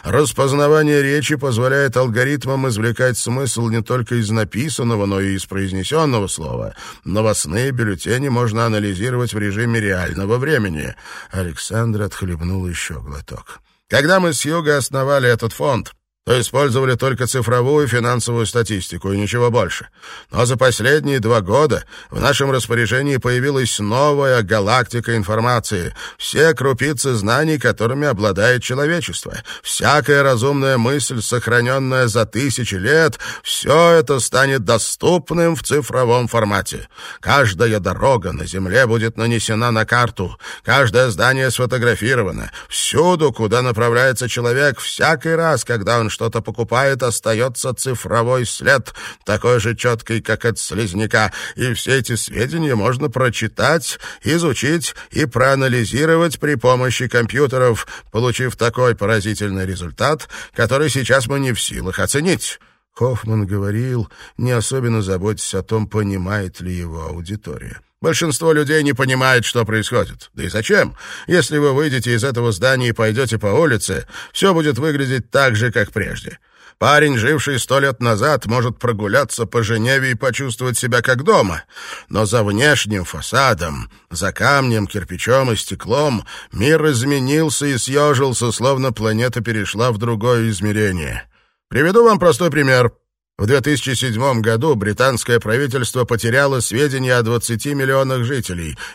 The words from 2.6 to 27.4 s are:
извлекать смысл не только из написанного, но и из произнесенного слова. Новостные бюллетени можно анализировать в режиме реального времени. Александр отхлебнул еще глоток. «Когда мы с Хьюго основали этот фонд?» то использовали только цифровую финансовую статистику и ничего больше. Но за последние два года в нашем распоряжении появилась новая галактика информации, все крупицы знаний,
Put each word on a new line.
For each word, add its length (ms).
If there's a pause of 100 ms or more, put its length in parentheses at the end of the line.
извлекать 500
смысл 520
не 120
только 340
из 140
написанного, 760
но 160
и 140
из 100
произнесенного 840
слова. 480 (300)
Новостные 640
бюллетени 560
можно 380
анализировать 680
в 60
режиме 400
реального 580
времени. 580 (360)
Александр 680
отхлебнул 680
еще 320
глоток. 640 (280)
«Когда 300
мы 140
с 100
Хьюго 320
основали 540
этот 240
фонд?» 400 (320)
то 140
использовали 560
только 320
цифровую 600
финансовую 580
статистику 680
и 60
ничего 340
больше. 380 (420)
Но 140
за 100
последние 640
два 220
года 440 (240)
в 120
нашем 300
распоряжении 640
появилась 640
новая 640
галактика 760
информации, 760 (240)
все 360
крупицы 600
знаний, 460